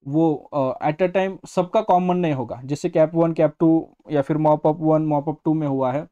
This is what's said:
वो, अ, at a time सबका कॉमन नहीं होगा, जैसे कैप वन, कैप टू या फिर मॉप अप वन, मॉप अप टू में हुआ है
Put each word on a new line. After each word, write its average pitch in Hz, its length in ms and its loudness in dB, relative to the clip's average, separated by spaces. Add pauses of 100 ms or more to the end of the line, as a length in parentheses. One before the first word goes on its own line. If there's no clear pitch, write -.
वो, 156 280 2
अ, 135 560 -4
at 151 60 -6
a 180 180 -2
time 190 320 -4
सबका 185 340 -2
कॉमन 180 360 2
नहीं 170 160 0
होगा, 120 320 -8
जैसे 147 240 -4
कैप 160 240 2
वन, 165 200 2
कैप 156 260 0
टू 160 360 2 (160)
या 147 100 0
फिर 151 160 -2
मॉप 151 300 2
अप 151 120 0
वन, 156 220 2
मॉप 151 280 -2
अप 151 160 -8
टू 160 80 2
में 156 140 -2
हुआ 135 240 -2
है 151 200 -6